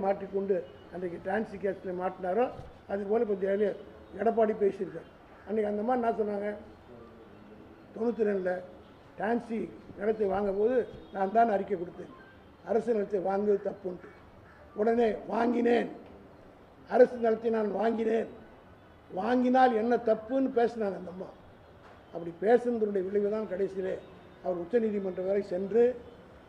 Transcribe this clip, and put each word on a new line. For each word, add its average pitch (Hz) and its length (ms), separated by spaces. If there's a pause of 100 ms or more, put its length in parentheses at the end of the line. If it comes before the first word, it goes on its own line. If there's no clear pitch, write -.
மாட்டிக்கொண்டு 196 520 (360)
அன்றைக்கு 170 340
டான்சி 208 360
கேஸில் 185 380
மாட்டினாரோ, 185 440 (460)
அது 202 200
போல 233 160
இப்போ 202 180
ஜெயலலிதா, 196 300 (460)
எடப்பாடி 220 420
பேசியிருக்கார். 165 460 (380)
அன்றைக்கி 208 260
அந்த 208 160
மாதிரி 254 120
என்ன 233 180
சொன்னாங்க? 208 300 (1500)
தொண்ணூத்தி 220 340
ரெண்டுல 185 240 (680)
டான்சி 233 380 (400)
நிலத்தை 214 360
வாங்கும் 196 260
போது 247 160 (360)
நான் 196 240
தான் 233 180
அறிக்கை 196 240
கொடுத்தேன், - 340 (580)
அரசு 220 220
நிலத்தை 202 360
வாங்குவது 196 400
தப்புன்ட்டு. 185 420 (720)
உடனே 233 280 (240)
வாங்கினேன், 233 580 (1000)
அரசு 247 260
நிலத்தை 226 340
நான் 220 200 (100)
வாங்கினேன், 220 480 (920)
வாங்கினால் 247 520 (100)
என்ன 240 140
தப்புன்னு 233 600
பேசினாங்க 220 420
அந்த 180 140
அம்மா. 185 160 (800)
அப்படி 170 200 (120)
பேசுனதுடைய 220 640
விளைவு 202 240
தான் 214 220
கடைசியிலே 185 420 (500)
அவர் 180 200
உச்சநீதிமன்றம் 190 640
வரை 202 120
சென்று 196 400 (680)